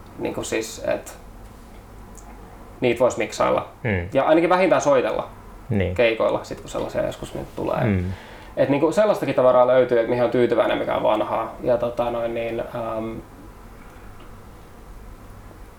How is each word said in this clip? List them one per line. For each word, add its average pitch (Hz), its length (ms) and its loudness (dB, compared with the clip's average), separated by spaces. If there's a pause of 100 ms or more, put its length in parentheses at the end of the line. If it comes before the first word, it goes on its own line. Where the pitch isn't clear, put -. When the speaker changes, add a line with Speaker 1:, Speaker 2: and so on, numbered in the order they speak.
(180)
Speaker 1:
Niinku - 260 -6
siis, - 420 -6
et - 300 -6 (1600)
niitä 120 200 2
vois 117 160 4
miksailla. 120 520 -2 (140)
Speaker 2:
Mm. 92 300 0
Speaker 1:
Ja 135 120 2
ainakin 165 260 4
vähintään 180 320 4
soitella - 460 2 (420)
Speaker 2:
Niin. 92 240 0
Speaker 1:
keikoilla, 113 500 2
sit - 160 -12
kun - 100 -16
sellaisia - 360 -4
joskus - 280 -10
nyt - 220 -10
tulee. - 280 -2
Speaker 2:
Mm. 95 200 2 (520)
Speaker 1:
Et 135 120 4
niinku 143 240 2
sellaistakin 185 420 2
tavaraa 127 320 6
löytyy, 123 340 6
et 113 80 0
mihin 123 160 2
on 113 60 2
tyytyväinen, 117 480 4
mikä - 180 -2
on - 60 -2
vanhaa. 107 600 0
Ja 123 160 2
tota 120 320 -2
noin 117 240 -4
niin, 117 260 -4
ähm, 113 560 -6 (2500)